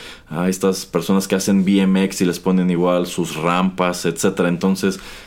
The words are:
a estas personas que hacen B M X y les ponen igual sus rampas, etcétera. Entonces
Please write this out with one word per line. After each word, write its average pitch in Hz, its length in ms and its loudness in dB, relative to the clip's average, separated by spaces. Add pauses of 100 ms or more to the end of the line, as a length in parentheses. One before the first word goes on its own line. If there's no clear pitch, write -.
(320)
a 87 180 -2
estas 95 380 -2
personas 95 400 0
que 98 80 0
hacen 98 280 2
B 98 160 4
M 95 260 4
X - 160 -4
y 92 40 4
les 87 140 0
ponen 92 320 2
igual 87 340 2
sus 80 300 -4
rampas, 90 680 0
etcétera. 87 440 0
Entonces 95 500 0 (280)